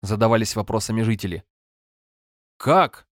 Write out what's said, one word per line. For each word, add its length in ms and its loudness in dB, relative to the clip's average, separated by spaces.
задавались 540 2
вопросами 460 -2
жители. 420 -2
«Как?» 560 0